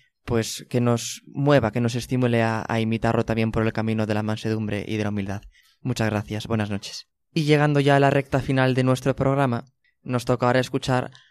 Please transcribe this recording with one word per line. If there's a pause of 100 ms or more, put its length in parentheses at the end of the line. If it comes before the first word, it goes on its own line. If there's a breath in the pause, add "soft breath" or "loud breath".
(240 soft breath)
pues
que
nos
mueva,
que
nos
estimule
a,
a
imitarlo
también
por
el
camino
de
la
mansedumbre
y
de
la
humildad. (400)
Muchas
gracias,
buenas
noches. (260)
Y
llegando
ya
a
la
recta
final
de
nuestro
programa, (380)
nos
toca
ahora
escuchar (200 soft breath)